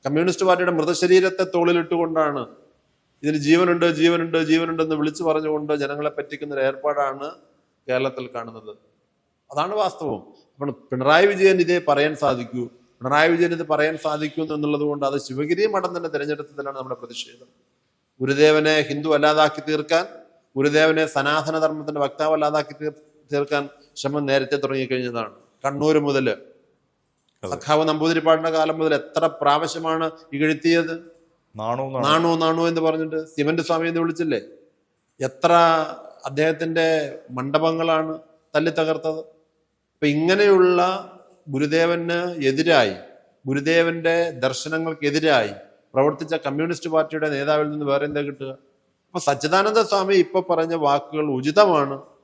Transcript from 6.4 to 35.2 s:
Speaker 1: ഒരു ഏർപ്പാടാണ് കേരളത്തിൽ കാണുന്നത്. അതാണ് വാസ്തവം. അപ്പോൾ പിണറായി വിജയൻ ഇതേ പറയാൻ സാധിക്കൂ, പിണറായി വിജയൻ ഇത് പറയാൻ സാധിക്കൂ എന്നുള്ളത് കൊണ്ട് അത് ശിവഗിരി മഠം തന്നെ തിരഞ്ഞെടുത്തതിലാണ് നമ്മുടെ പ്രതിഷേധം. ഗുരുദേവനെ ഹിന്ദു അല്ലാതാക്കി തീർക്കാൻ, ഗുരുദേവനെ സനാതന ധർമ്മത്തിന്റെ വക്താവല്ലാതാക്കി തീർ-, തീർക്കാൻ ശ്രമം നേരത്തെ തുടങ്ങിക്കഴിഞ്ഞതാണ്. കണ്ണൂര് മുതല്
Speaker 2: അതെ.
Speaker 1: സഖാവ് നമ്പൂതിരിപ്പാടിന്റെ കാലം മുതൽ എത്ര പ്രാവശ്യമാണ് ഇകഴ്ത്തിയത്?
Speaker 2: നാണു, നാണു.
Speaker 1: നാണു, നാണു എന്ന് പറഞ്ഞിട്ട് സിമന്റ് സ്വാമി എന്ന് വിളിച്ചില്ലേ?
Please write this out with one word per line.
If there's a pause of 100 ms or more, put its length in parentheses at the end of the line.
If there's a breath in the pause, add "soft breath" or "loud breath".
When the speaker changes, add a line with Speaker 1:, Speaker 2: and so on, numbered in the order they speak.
Speaker 1:
ഒരു
ഏർപ്പാടാണ് (580)
കേരളത്തിൽ
കാണുന്നത്. (760)
അതാണ്
വാസ്തവം. (280 soft breath)
അപ്പോൾ
പിണറായി
വിജയൻ
ഇതേ
പറയാൻ
സാധിക്കൂ,
പിണറായി
വിജയൻ
ഇത്
പറയാൻ
സാധിക്കൂ
എന്നുള്ളത്
കൊണ്ട്
അത്
ശിവഗിരി
മഠം
തന്നെ
തിരഞ്ഞെടുത്തതിലാണ്
നമ്മുടെ
പ്രതിഷേധം. (720)
ഗുരുദേവനെ
ഹിന്ദു
അല്ലാതാക്കി
തീർക്കാൻ, (500)
ഗുരുദേവനെ
സനാതന
ധർമ്മത്തിന്റെ
വക്താവല്ലാതാക്കി
തീർ-,
തീർക്കാൻ (280 soft breath)
ശ്രമം
നേരത്തെ
തുടങ്ങിക്കഴിഞ്ഞതാണ്. (320)
കണ്ണൂര്
മുതല്
Speaker 2:
അതെ.
Speaker 1:
സഖാവ്
നമ്പൂതിരിപ്പാടിന്റെ
കാലം
മുതൽ
എത്ര (100)
പ്രാവശ്യമാണ് (220 loud breath)
ഇകഴ്ത്തിയത്? (460)
Speaker 2:
നാണു,
നാണു.
Speaker 1:
നാണു,
നാണു
എന്ന്
പറഞ്ഞിട്ട്
സിമന്റ്
സ്വാമി
എന്ന്
വിളിച്ചില്ലേ? (800)